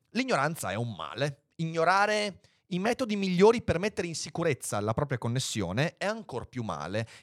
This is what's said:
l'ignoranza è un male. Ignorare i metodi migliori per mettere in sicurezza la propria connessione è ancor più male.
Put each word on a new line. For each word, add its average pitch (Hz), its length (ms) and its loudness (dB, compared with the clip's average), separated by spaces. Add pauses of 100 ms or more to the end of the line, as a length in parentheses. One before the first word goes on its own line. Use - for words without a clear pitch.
(120)
l'ignoranza 165 580 0
è 95 60 -2
un 117 180 -4
male. 85 640 -6
Ignorare 190 840 2 (320)
i 175 60 -2
metodi 214 380 0
migliori 196 460 6
per 165 180 0
mettere 202 260 -2
in 165 80 -6
sicurezza 151 640 -2
la 107 160 0
propria 139 240 -2
connessione 117 800 -2
è 175 100 -4
ancor 202 400 -6
più 123 160 -8
male. 95 460 -4 (140)